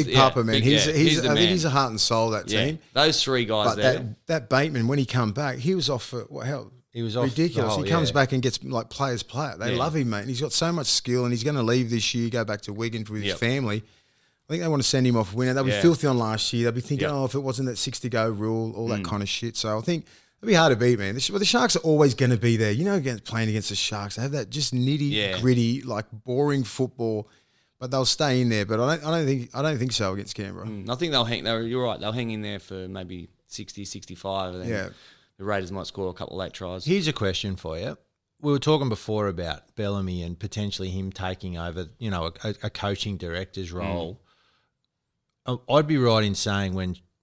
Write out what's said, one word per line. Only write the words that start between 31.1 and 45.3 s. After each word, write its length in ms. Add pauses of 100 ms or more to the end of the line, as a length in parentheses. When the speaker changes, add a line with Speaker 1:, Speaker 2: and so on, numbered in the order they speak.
Speaker 2:
they'll 140
hang. 180
They'll, 240
you're 160
right. 160
They'll 120
hang 200
in 100
there 160
for 300
maybe 420 (160)
sixty, 400
sixty-five, 680
and 80
then 80
Speaker 1:
Yeah. 180 (480)
Speaker 2:
the 60
Raiders 280
might 140
score 240
a 40
couple 240
of 20
late 140
tries. 320
Speaker 3:
Here's 220
a 60
question 420
for 220
you. 220 (420)
We 100
were 60
talking 320
before 380
about 480
Bellamy 480
and 160
potentially 500
him 220
taking 440
over, 340 (100)
you 100
know, 220 (120)
a, 60
a, 140
a 80
coaching 440
director's 540
Speaker 2:
Mm. 60
Speaker 3:
role. 440 (1300)